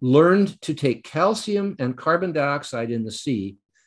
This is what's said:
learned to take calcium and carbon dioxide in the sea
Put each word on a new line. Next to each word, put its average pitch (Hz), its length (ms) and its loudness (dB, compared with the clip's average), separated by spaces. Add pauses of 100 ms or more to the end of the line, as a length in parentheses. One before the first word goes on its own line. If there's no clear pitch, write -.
learned 175 640 4
to 156 100 -6
take 139 300 -2
calcium 202 760 -2
and 127 160 -4
carbon 175 340 -2
dioxide 139 600 -4
in 113 100 -4
the 110 80 -8
sea 101 460 -6 (300)